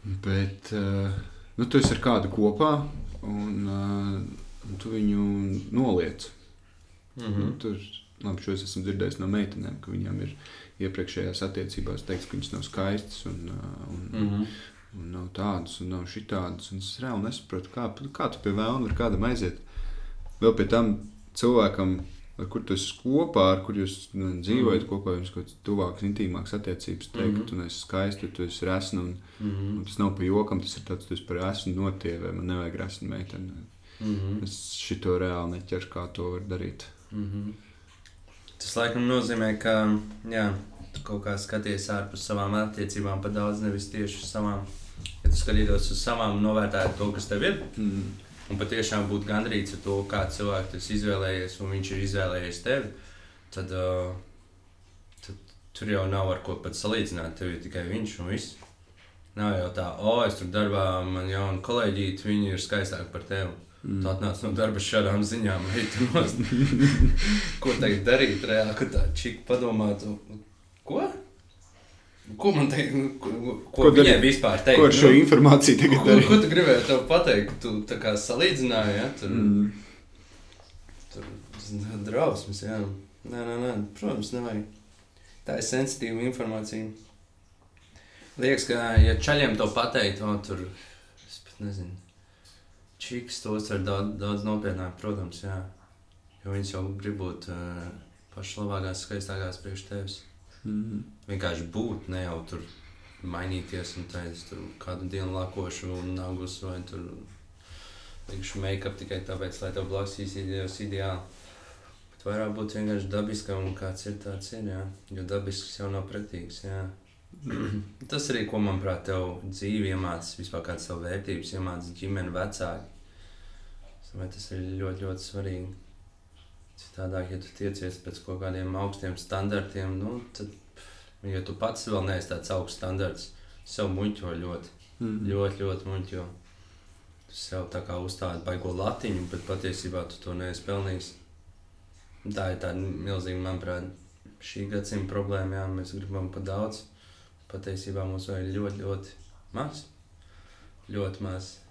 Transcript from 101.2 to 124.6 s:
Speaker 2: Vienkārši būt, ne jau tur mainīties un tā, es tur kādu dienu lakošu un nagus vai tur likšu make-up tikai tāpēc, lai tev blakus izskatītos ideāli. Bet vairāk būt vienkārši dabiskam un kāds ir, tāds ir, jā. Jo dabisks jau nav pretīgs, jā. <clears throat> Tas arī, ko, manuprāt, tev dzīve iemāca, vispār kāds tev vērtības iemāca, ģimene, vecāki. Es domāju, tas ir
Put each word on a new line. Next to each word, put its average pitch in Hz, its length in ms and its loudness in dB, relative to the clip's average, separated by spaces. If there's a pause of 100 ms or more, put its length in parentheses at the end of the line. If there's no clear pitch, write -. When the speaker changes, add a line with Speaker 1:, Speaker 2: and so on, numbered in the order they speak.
Speaker 2:
Vienkārši 87 460 -4
būt, 107 400 -4
ne 92 140 -4
jau 82 200 -6
tur 85 180 -10 (580)
mainīties 90 800 -6
un 87 80 -10
tā, 87 200 -10
es 85 180 -12
tur - 160 -14 (160)
kādu 90 320 -8
dienu 92 260 -4
lakošu 92 580 -6
un 90 220 -6
nagus 92 480 -6
vai 90 200 -8
tur 90 200 -12 (1200)
likšu 95 360 -8
make-up 98 380 -4
tikai 98 240 -8
tāpēc, 92 380 -8
lai 92 120 -6
tev 95 160 -4
blakus 98 320 -4
izskatītos 95 600 -6
ideāli. 95 420 -4 (840)
Bet - 180 -20
vairāk 104 280 -2
būt 107 220 -6
vienkārši 104 340 -2
dabiskam 104 540 -4
un 95 120 -4
kāds 92 320 -8
ir, 104 100 -8
tāds 98 360 -10
ir, 110 120 -8
jā. 95 160 -6 (260)
Jo 95 160 -10
dabisks 98 560 -6
jau 101 100 -6
nav 98 160 -4
pretīgs, 98 580 -10
jā. 95 200 -6 (640)
<clears throat> 113 640 -6
Tas 143 200 -2
arī, 113 160 0
ko, 107 120 -4
manuprāt, 95 480 0
tev 90 360 -2
dzīve 98 480 -2
iemāca, 90 480 -4
vispār 87 260 -8
kāds 85 240 -8
tev 85 140 -8
vērtības 90 520 -6
iemāca, 87 400 -6
ģimene, 95 380 -4
vecāki. 90 540 -6 (1080)
Es - 180 -20
domāju, 95 180 -10
tas 95 180 -14
ir 95 120 -8 (100)